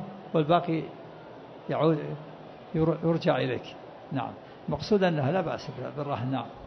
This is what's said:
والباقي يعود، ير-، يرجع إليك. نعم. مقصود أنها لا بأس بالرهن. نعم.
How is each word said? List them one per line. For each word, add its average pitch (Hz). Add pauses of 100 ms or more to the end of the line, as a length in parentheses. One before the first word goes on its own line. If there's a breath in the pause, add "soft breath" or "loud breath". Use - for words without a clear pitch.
(340)
والباقي 160 (880)
يعود، 147 (760)
ير-، 160
يرجع 165
إليك. 127 (360)
نعم. 117 (380 loud breath)
مقصود 185
أنها 151
لا 190
بأس 143 (280)
بالرهن. 135
نعم. 135 (200)